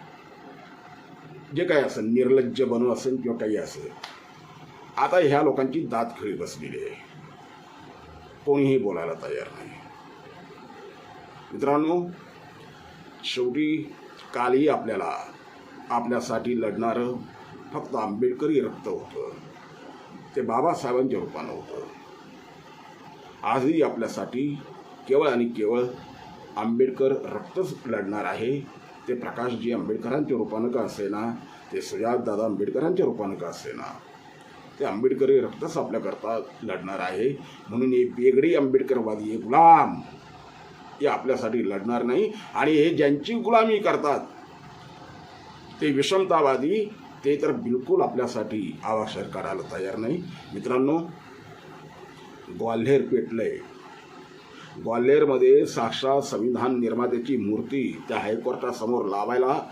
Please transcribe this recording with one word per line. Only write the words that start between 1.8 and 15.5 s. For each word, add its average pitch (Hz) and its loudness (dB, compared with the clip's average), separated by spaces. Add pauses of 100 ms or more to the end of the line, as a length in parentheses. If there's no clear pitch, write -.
असेल, 110 -2
निर्लज्ज 123 4
बनव 117 2
असेल 127 -2
किंवा 117 -2
काही 107 -2
असेल, - -8 (1080)
आता 143 2
ह्या 143 6
लोकांची 135 2
दात 117 -2
खिळी 104 -6
बसलेली 76 -8
आहे, - -12 (1300)
कोणीही 139 4
बोलायला 87 -2
तयार 73 -8 (100)
नाही. - -16 (1800)
मित्रांनो, 151 2 (1160)
शेवटी 151 -2 (400)
कालही 123 4
आपल्याला, 110 0 (720)